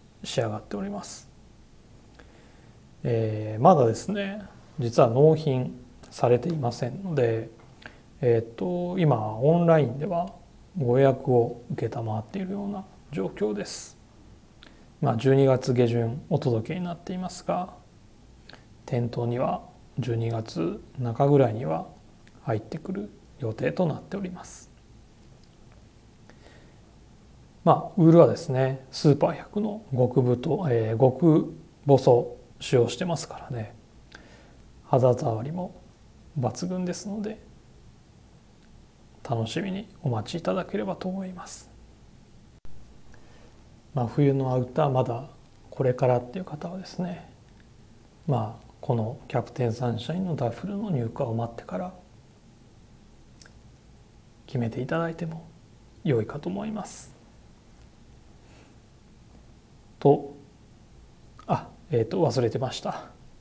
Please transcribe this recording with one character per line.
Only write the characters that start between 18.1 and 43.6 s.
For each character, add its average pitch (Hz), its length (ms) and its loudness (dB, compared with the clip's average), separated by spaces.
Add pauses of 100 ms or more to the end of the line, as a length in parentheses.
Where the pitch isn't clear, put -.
店 120 220 -2
頭 120 180 -4
に 120 120 -2
は - 240 -2 (380)
十 117 160 -2
二 113 140 -2
月 165 520 -6 (160)
中 120 300 0
ぐ 143 100 8
ら 127 120 6
い 110 40 -4
に 113 100 -6
は 80 220 -4 (560)
入 113 140 -2
っ 104 40 -4
て - 180 -10
く - 120 -12
る 202 200 -8 (280)
予 113 140 -4
定 - 180 -4
と 180 160 0
な 139 80 -2
っ - 80 -12
て - 140 -10
お 202 40 -8
り 180 120 -8
ま 180 100 -14
す。 - 260 -18 (3000)
ま 165 100 8
あ、 - 240 0
ウ 165 120 8
ー - 20 10
ル 165 80 10
は 156 80 12
で 107 100 2
す - 120 -8
ね、 131 420 0
ス - 200 4
ー 139 60 6
パ - 120 4
ー 170 60 -2
百 - 260 -8
の 208 320 -6
極 127 300 2
太、 127 480 0
え 113 260 0
ー、 - 20 -2
極 156 560 4 (320)
細 139 500 6 (240)
使 - 160 0
用 120 120 6
し - 80 -8
て 185 80 -4
ま 170 120 -2
す - 120 -8
か - 100 -14
ら - 120 -14
ね、 113 240 -10 (1080)
肌 127 300 4
触 113 280 -4
り 143 100 -10
も 180 220 -10 (640)
抜 120 280 -4
群 185 180 -4
で 180 100 -4
す - 140 -10
の 208 120 -8
で、 214 200 -8 (1900)
楽 113 200 -2
し - 120 -6
み 135 120 -4
に 196 160 -8 (140)
お 143 60 -2
待 110 220 -4
ち 170 100 -6
い - 20 -12
た 185 120 -2
だ 180 100 -4
け - 140 -6
れ 214 60 -4
ば 190 120 -6
と - 120 -8
思 190 160 -6
い 185 80 -12
ま 180 140 -16
す。 - 240 -16 (2250)